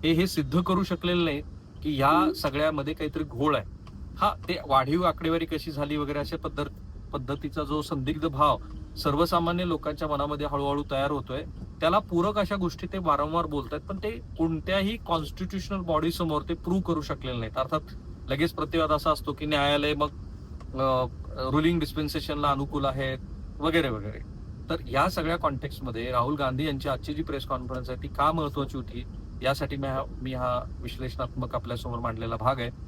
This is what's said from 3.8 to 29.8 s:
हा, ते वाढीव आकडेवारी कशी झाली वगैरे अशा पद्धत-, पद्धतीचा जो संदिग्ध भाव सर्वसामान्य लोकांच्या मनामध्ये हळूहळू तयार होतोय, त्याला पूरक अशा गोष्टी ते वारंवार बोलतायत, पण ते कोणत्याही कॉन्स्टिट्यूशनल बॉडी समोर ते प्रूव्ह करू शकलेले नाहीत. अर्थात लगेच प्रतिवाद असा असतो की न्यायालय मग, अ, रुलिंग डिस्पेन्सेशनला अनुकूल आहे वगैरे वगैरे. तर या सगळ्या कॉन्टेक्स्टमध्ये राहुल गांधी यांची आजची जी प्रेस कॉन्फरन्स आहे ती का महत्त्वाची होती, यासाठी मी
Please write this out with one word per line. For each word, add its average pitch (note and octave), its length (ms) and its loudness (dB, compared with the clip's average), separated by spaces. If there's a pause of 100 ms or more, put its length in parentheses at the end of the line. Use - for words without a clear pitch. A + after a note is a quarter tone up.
हा, G3 160 4 (140)
ते F3+ 180 0
वाढीव C3+ 360 4
आकडेवारी E3 440 2
कशी D#3+ 240 -4
झाली D3 260 -2
वगैरे D3 220 0
अशा C#3+ 180 -4
पद्धत-, - 760 -6
पद्धतीचा C#3+ 500 -4
जो D3 200 0
संदिग्ध D3+ 440 -2
भाव C#3+ 320 4 (380)
सर्वसामान्य E3+ 720 2
लोकांच्या D3+ 400 -2
मनामध्ये D3 380 0
हळूहळू C#3+ 440 0
तयार C#3 200 2
होतोय, C#3 320 -2 (380)
त्याला E3 180 6
पूरक G3+ 400 2
अशा G3+ 180 2
गोष्टी F3+ 300 0
ते F#3+ 120 -4
वारंवार D#3 480 2
बोलतायत, D3 340 -2
पण F#3+ 180 -6
ते G#3+ 120 -2 (280)
कोणत्याही F#3 580 2
कॉन्स्टिट्यूशनल F#3 840 -2
बॉडी E3 320 2
समोर D3+ 360 0
ते E3+ 60 0
प्रूव्ह F3+ 280 2
करू E3 180 2
शकलेले C3 380 -4
नाहीत. A2+ 200 -4
अर्थात D#3 220 0 (480)
लगेच D3 240 2
प्रतिवाद D#3 400 2
असा D3+ 180 4
असतो D3+ 220 0
की D3+ 140 -4
न्यायालय D3 480 4
मग, D3 140 2 (680)
अ, C3 320 4 (440)
रुलिंग D#3+ 300 6
डिस्पेन्सेशनला D3 720 0
अनुकूल C#3 340 0
आहे C3+ 320 0 (420)
वगैरे D#3 300 2
वगैरे. G#2+ 300 -4 (520)
तर A2 60 0 (120)
या C#3 200 4
सगळ्या E3+ 280 0
कॉन्टेक्स्टमध्ये C3 720 -2
राहुल B2 240 2
गांधी C#3 320 0
यांची C#3 220 -2
आजची C#3 260 -2
जी D#3 80 -2
प्रेस C3+ 220 -4
कॉन्फरन्स B2+ 460 -4
आहे B2 120 -6
ती - 60 -6
का D3 240 2
महत्त्वाची D3 440 -2
होती, A#2+ 280 -8 (380)
यासाठी C#3 340 0
मी C3+ 100 -4